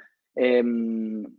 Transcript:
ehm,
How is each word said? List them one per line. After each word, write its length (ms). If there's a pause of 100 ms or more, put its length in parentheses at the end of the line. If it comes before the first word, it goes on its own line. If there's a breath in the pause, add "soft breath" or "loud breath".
(340 loud breath)
ehm, 920 (140)